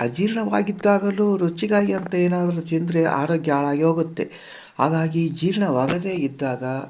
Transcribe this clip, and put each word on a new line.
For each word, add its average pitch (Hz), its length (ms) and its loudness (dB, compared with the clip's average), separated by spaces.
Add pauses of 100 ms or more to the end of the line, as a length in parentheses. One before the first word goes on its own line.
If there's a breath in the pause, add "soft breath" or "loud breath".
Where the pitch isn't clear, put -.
ಅಜೀರ್ಣವಾಗಿದ್ದಾಗಲೂ 202 1400 0
ರುಚಿಗಾಗಿ 196 560 0
ಅಂತ 190 220 -4
ಏನಾದರೂ 175 460 2
ತಿಂದ್ರೆ 165 440 0
ಆರೋಗ್ಯ 156 480 0
ಹಾಳಾಗಿ 143 300 0
ಹೋಗುತ್ತೆ. 165 440 0 (520 loud breath)
ಹಾಗಾಗಿ 160 500 0
ಜೀರ್ಣವಾಗದೇ 175 840 0
ಇದ್ದಾಗ 135 540 -4 (260)